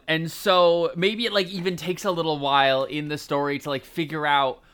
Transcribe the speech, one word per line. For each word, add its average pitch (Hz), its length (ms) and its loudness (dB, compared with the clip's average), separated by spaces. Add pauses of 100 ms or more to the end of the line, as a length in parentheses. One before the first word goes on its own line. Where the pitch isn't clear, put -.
and 160 240 -2
so 175 640 4
maybe 208 320 0
it, 202 60 -4
like, 196 160 0
even 185 280 -4
takes 180 280 -6
a 202 60 0
little 160 280 -2
while 135 460 4
in 151 240 -6
the 147 100 -6
story 143 420 -2
to, - 100 -10
like, 135 140 -6
figure 151 420 -6
out 139 340 2 (140)